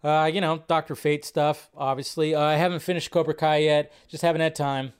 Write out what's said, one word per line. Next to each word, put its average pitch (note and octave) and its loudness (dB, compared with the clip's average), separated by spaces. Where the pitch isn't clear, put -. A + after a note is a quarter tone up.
Uh, D#3 2
you F#3+ -2
know, D#3+ -2
Doctor D#3 -2
Fate D3 -2
stuff, D3 -2
obviously. C#3+ -2
Uh, D3 2
I D3+ 2
haven't F3 0
finished F3 -4
Cobra D#3 0
Kai D3+ 2
yet. D3+ 2
Just - -8
haven't E3 2
had D#3+ 0
time. C3+ -4